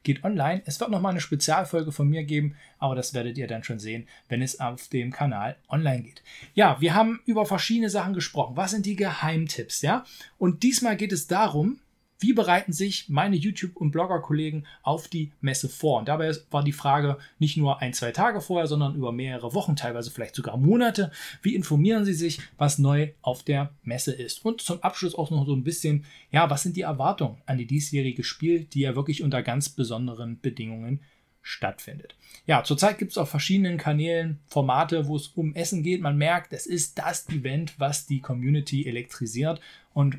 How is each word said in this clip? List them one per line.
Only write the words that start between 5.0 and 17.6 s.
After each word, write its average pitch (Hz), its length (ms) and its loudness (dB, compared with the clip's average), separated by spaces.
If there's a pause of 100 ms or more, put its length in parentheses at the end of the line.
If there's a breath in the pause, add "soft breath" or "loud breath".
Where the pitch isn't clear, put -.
Kanal 120 440 -2 (120)
online 139 340 0
geht. - 200 -18 (320 loud breath)
Ja, 185 260 4
wir 165 140 4
haben 220 320 4
über 214 180 2
verschiedene 214 460 0
Sachen 185 240 -2
gesprochen. 143 420 -2
Was 190 140 -2
sind 202 160 0
die 202 100 -2
Geheimtipps, 160 840 -2
ja? 208 240 2 (320 loud breath)
Und 180 240 2
diesmal 247 340 4
geht 190 160 -2
es 165 140 -4
darum, 185 540 2 (400)
wie 226 120 4
bereiten 190 400 4
sich 190 360 -2
meine 175 280 2
YouTube- 180 400 -2
und 151 160 0
Blogger-Kollegen 156 760 0 (160 loud breath)
auf - 240 -2
die 156 240 -4 (100)
Messe 135 280 -2
vor? 135 320 0
Und 110 80 -6
dabei 156 260 0 (160)
war 143 140 0
die 143 80 2
Frage 143 440 2 (220 loud breath)
nicht 151 180 2
nur 143 240 2